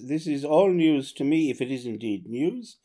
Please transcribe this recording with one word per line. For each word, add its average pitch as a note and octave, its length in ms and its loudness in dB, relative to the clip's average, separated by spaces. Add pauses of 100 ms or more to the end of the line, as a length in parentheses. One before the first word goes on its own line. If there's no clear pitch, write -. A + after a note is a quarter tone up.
This D#3 200 -4
is C#3+ 180 -4
all F3 260 4
news D#3+ 440 2
to C3+ 100 -4
me, D3+ 260 2
if B2 120 -4
it B2+ 100 -4
is B2 140 -6
indeed G#2+ 400 -6
news, F3 580 -6